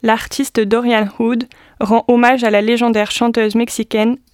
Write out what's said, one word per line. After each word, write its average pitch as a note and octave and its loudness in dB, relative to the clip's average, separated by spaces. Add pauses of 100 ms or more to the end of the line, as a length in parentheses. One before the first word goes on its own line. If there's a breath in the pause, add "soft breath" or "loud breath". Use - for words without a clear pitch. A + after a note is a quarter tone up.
l'artiste A3+ -2
Dorian A3+ 0 (140)
Wood A#3 0 (340 soft breath)
rend A3 0
hommage A#3+ 2
à A3+ 0
la G#3 2
légendaire A3+ 0
chanteuse A3+ 0
mexicaine A3+ -2 (180)